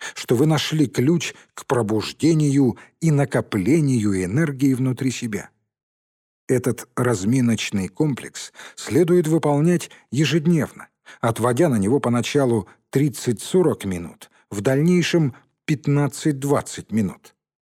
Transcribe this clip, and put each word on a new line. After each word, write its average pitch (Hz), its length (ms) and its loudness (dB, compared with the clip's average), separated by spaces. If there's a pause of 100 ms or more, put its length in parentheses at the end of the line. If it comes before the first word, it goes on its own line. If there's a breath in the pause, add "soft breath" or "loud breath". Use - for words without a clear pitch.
(140 loud breath)
что - 220 -2
вы 135 100 4
нашли 156 400 0
ключ 139 480 -2 (220 loud breath)
к - 100 -18
пробуждению 135 1120 0 (240 loud breath)
и 165 80 2
накоплению 120 1120 0
энергии 135 520 0
внутри 127 340 -2
себя. 110 400 -8 (1000)
Этот 123 480 -2
разминочный 113 920 0
комплекс - 680 -6 (220 loud breath)
следует 170 520 2
выполнять 156 640 2 (220 loud breath)
ежедневно, 151 800 0 (300 loud breath)
отводя 123 500 0
на 117 80 0
него 107 220 2
поначалу 120 720 0 (220 soft breath)
тридцать-сорок 139 960 0
минут, 87 440 -8 (220 soft breath)
в 98 100 -8
дальнейшем 151 720 2 (320 loud breath)
пятнадцать-двадцать 143 1300 -2
минут. - 420 -4 (380)